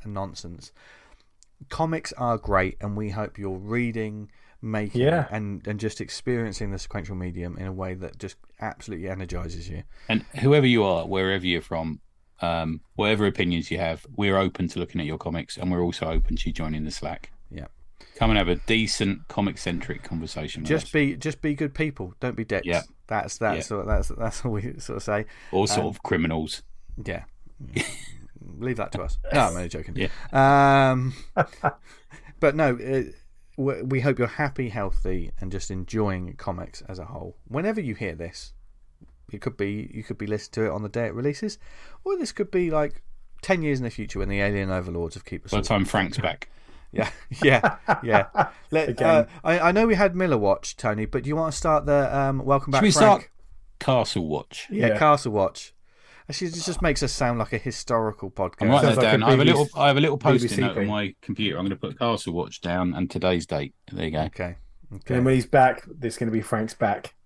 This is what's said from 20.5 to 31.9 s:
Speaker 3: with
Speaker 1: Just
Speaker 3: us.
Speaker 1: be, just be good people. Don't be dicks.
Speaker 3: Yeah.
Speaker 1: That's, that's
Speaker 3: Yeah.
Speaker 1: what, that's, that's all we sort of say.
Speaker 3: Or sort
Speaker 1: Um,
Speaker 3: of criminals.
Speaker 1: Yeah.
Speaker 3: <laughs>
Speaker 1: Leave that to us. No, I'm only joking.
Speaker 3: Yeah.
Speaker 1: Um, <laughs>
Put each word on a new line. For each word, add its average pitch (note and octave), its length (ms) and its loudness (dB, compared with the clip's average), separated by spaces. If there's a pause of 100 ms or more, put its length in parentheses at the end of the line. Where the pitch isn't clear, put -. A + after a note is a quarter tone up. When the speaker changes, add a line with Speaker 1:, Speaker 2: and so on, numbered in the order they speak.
Speaker 3:
with D2+ 80 -6
Speaker 1:
Just D#3 160 0
Speaker 3:
us. - 60 -16
Speaker 1:
be, D3 240 2
just - 260 -8
be D3 120 0
good C#3+ 200 -4
people. C#3 460 -6
Don't B2 160 -4
be A2+ 80 -6
dicks. F#2+ 220 -4
Speaker 3:
Yeah. E2+ 160 2 (260)
Speaker 1:
That's, - 300 -4
that's F#2 320 -2
Speaker 3:
Yeah. G#2+ 80 -4
Speaker 1:
what, F#2+ 80 -4
that's, G#2 220 2
that's - 360 -4
all B2 80 -2
we G#2 260 -4
sort - 180 -8
of F#2+ 60 -8
say. G#2 240 -2 (260)
Speaker 3:
Or F#2+ 160 2
sort - 120 0
Speaker 1:
Um, D2 80 0
Speaker 3:
of - 140 -10
criminals. D#2+ 600 -2 (420)
Speaker 1:
Yeah. - 200 -8 (360)
Speaker 3:
<laughs> - 140 -12 (840)
Speaker 1:
Leave A#2+ 200 -4
that - 140 -6
to G2+ 100 -4
us. - 160 -4 (160)
No, C#3+ 60 4
I'm F2 160 2
only F2 120 -4
joking. D#2+ 280 -8
Speaker 3:
Yeah. C#3 960 6
Speaker 1:
Um, B2+ 220 -2 (200)
<laughs> - 1080 -6